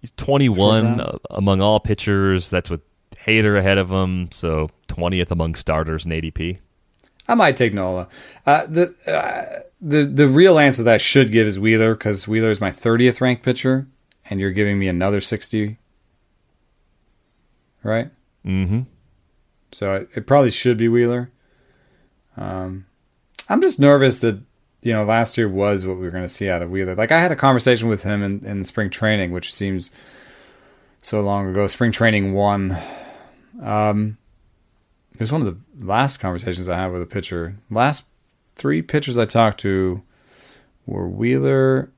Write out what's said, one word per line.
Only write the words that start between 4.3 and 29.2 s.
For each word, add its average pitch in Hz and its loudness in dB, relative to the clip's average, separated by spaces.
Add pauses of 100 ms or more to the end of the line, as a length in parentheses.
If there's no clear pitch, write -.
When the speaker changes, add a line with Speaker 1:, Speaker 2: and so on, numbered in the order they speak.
Speaker 1:
so 78 -4 (180)
twentieth 87 -2
among 82 -2
starters 80 -4
in 82 -6
A 80 -4
D 80 -8
P. 87 -6 (720)
Speaker 2:
I 233 4
might 175 4
take 113 2
Nola. 92 -4 (380)
Uh, 143 2
the, 170 0 (140)
uh, - -4 (180)
the, 151 2
the 139 4
real 165 8
answer 139 4
that 113 6
I 107 6
should 127 4
give 110 4
is 98 -4
Wheeler, 110 4
'cause 104 -4
Wheeler 110 0
is 101 -2
my 95 -2
thirtieth 120 2
ranked 127 0
pitcher, 131 -2 (420)
and 98 -4
you're 98 -2
giving 101 0
me 98 0
another 95 0
sixty, 107 -4 (2000)
right? 113 -2 (380)
Speaker 1:
Mm-hmm. 95 0 (920)
Speaker 2:
So 98 -4
it, 98 -8
it 110 -8
probably 135 4
should 120 0
be 113 2
Wheeler. 120 0 (1040)
Um, 95 -10 (640)
I'm 226 2
just 381 0
nervous 139 4
that, 107 0 (420)
you 117 -2
know, 107 0
last 113 0
year 110 0
was 98 -2
what 92 -6
we 92 -8
were 87 -6
gonna 90 -6
see 101 -6
out 87 -2
of 85 -8
Wheeler. 92 -4
Like, 107 -2
I 165 2
had 170 0
a - -4
conversation 120 2
with 104 -2
him 101 -2
in, 98 -6
in 98 -8
spring 98 -6
training, 104 -2